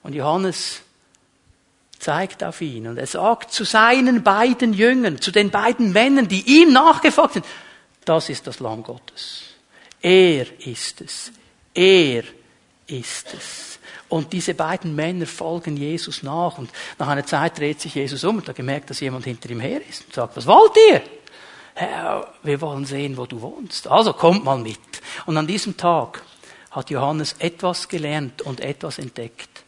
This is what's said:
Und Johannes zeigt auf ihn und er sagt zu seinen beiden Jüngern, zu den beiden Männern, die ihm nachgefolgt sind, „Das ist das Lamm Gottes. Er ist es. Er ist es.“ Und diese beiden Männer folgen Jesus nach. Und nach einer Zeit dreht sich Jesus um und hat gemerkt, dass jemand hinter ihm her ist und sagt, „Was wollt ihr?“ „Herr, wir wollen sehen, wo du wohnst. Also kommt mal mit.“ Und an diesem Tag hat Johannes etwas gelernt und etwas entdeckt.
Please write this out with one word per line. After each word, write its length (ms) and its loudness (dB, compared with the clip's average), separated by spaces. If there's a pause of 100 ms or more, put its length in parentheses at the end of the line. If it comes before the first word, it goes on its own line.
Und 100 -14
Johannes 680 -4 (1160)
zeigt 460 -6
auf 180 -10
ihn 260 -10
und 100 -10
er 100 -8
sagt 440 -2
zu 120 -6
seinen 580 4
beiden 520 2
Jüngern, 460 2
zu 120 -6
den 180 2
beiden 440 0
Männern, 340 4
die 340 6
ihm 100 8
nachgefolgt 640 4
sind, 120 -4 (580)
„Das 260 0
ist 160 -10
das 140 -14
Lamm 240 -10
Gottes. 640 -18 (560)
Er 440 4 (140)
ist 420 -12
es. 300 -16 (420)
Er 500 4 (640)
ist 500 -12
es.“ 440 -16 (280)
Und 260 -6
diese 200 -4
beiden 420 -4
Männer 300 -4
folgen 500 -8
Jesus 460 -8
nach. 380 -6
Und 100 -14 (300)
nach 80 -4
einer 180 -2
Zeit 320 -2
dreht 240 -4
sich 140 -12
Jesus 280 -6
um 140 0
und 100 -10
hat 80 -14
gemerkt, 360 -8
dass 80 -10
jemand 260 -8
hinter 240 -12
ihm 100 -8
her 300 -6
ist 160 -18
und 80 -20
sagt, 240 -6
„Was 80 -10
wollt 280 10 (180)
ihr?“ 100 4 (720)
„Herr, 580 -6 (120)
wir 180 -4
wollen 240 -8
sehen, 320 -8
wo 80 -8
du 160 -14
wohnst. 460 -14
Also 260 4
kommt 300 2
mal 160 0
mit.“ 200 -10 (460)
Und 120 -2
an 100 -2
diesem 300 -6
Tag 440 -2 (480)
hat 220 -10
Johannes 480 -4
etwas 480 -6
gelernt 560 -8
und 160 -10
etwas 400 -10
entdeckt. 500 -14 (180)